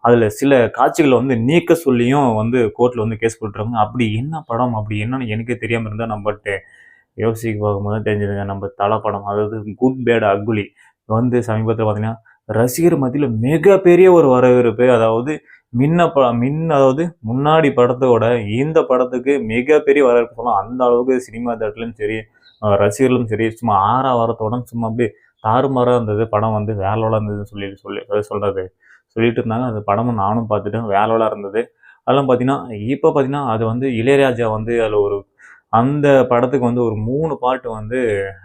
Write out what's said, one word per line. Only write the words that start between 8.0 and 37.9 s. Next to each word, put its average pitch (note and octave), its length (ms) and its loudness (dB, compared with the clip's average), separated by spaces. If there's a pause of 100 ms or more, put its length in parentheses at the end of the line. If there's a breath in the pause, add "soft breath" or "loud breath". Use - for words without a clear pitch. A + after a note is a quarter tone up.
தெரிஞ்சதுங்க. G2+ 380 -2
நம்ம G2 320 -8
தல G#2 220 0
படம், G2+ 280 -6
அதாவது G#2 480 -6
குட் C3 280 -2
பேட் A2+ 240 2
அக்லி G#2 380 -2 (440 soft breath)
வந்து A#2 340 0
சமீபத்துல A2 420 -2
பாத்தீங்கன்னா, G#2+ 320 -2 (320 soft breath)
ரசிகர் B2+ 480 2
மத்தியில C3+ 300 -2 (140)
மிகப்பெரிய F3 680 6
ஒரு E3 180 8
வரவேற்பு. B2 640 4
அதாவது A2+ 400 2 (420 soft breath)
மின்ன D#3+ 340 2
ப-, C3 260 2
மின், C3+ 360 -2
அதாவது C#3 340 2 (200)
முன்னாடி C#3+ 480 2
படத்தோட B2 520 2 (280)
இந்த D3+ 320 0
படத்துக்கு B2+ 500 0 (120)
மிகப்பெரிய C#3 580 2
வரவேற்பு A#2+ 320 2
சொல்லலாம். A2+ 240 -2
அந்த A#2+ 240 -6
அளவுக்கு B2 360 2
சினிமா A#2+ 340 -8
தேட்டர்லயும் A2+ 440 -8
சரி, G#2+ 200 -6 (440 soft breath)
அஹ், G#2 140 2
ரசிகர்களும் A#2+ 540 0
சரி, A2 220 -2
சும்மா A2+ 240 -2 (100)
ஆறாவரத்தோட A#2 800 -2
சும்மா A#2 220 -6
அப்படியே A2+ 220 -2 (340 soft breath)
தாறுமாறா B2 500 0
இருந்தது. A2 360 0
படம் G#2+ 260 -2
வந்து G#2+ 200 -4
வேற G2+ 200 -4
லெவலா A2 220 0
இருந்ததுன்னு G#2 320 -6
சொல்லி, G2+ 260 -10
சொல்லி, G2+ 260 -10
அதாவது G2+ 260 -4
சொல்றது, G2+ 360 -4 (460 soft breath)
சொல்லிட்டு A2+ 300 0
இருந்தாங்க. A#2 280 -4
அந்த G#2+ 180 -6
படமும் A2+ 340 -2
நானும் G#2+ 300 -2
பார்த்துட்டேன், G#2 400 -4
வேற G2 160 2
லெவலா A2+ 240 2
இருந்தது. G#2 320 -6 (400 soft breath)
அதெல்லாம் C3 280 0
பாத்தீங்கன்னா, B2+ 300 0 (280)
இப்ப C#3+ 240 0
பாத்தீங்கன்னா, C#3 380 -2
அது A2 160 -2
வந்து B2 300 -2
இளையராஜா A#2+ 560 2
வந்து A2 280 -4
அதுல G#2+ 200 0
ஒரு, G2+ 180 0 (560 loud breath)
அந்த C#3 340 2 (180)
படத்துக்கு B2 400 0
வந்து A#2+ 180 0
ஒரு G#2+ 180 -2
மூணு C#3+ 360 -4
பாட்டு B2+ 320 -4
வந்து A2 280 -8 (460)